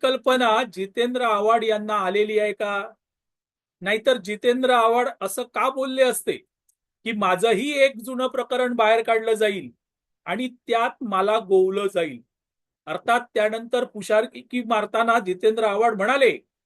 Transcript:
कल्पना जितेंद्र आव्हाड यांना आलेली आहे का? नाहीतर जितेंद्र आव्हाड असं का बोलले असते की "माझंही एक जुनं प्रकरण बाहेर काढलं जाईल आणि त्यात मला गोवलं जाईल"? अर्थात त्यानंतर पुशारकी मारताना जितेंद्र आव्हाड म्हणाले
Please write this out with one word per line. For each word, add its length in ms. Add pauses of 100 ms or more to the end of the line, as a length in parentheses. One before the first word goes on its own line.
कल्पना 640
जितेंद्र 580
आव्हाड 420
यांना 320
आलेली 440
आहे 140
का? 360 (920)
नाहीतर 360
जितेंद्र 520
आव्हाड 400 (120)
असं 220
का 260
बोलले 340
असते 340 (680)
की 80
"माझंही 600
एक 260
जुनं 300
प्रकरण 460
बाहेर 300
काढलं 300
जाईल 380 (540)
आणि 220
त्यात 560
मला 360
गोवलं 540
जाईल"? 280 (640)
अर्थात 340 (140)
त्यानंतर 500
पुशारकी 800
मारताना 560
जितेंद्र 440
आव्हाड 320
म्हणाले 360 (340)